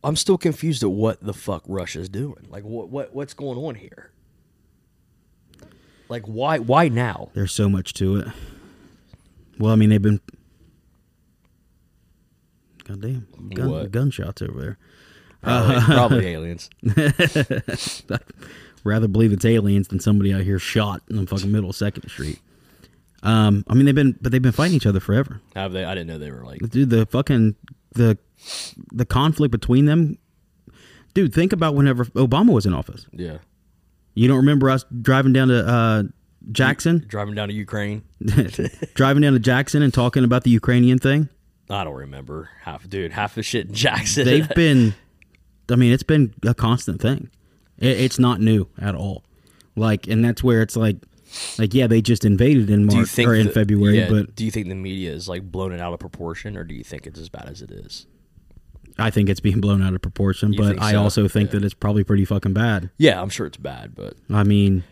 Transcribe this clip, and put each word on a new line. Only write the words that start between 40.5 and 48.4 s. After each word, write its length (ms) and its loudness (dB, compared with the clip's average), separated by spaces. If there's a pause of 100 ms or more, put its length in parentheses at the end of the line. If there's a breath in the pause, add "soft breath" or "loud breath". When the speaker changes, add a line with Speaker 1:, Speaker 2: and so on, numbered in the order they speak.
Speaker 2:
Ukrainian 480 4
thing? 300 0 (400)
Speaker 1:
I 140 -4
don't 120 -10
remember 540 -14 (140)
half, 260 -14
dude. 220 -6
Half 240 -6
the 80 -6
shit 240 -6
in 60 -14
Jackson. 520 0
Speaker 2:
They've 240 4
Speaker 1:
<laughs> 60 -2
Speaker 2:
been, 380 4 (760)
I 60 2
mean, 160 6
it's 120 2
been 300 2 (120)
a 80 2
constant 480 -2
thing. 280 -4 (480)
It, 220 0
it's 200 0
not 200 2
new 280 2 (120)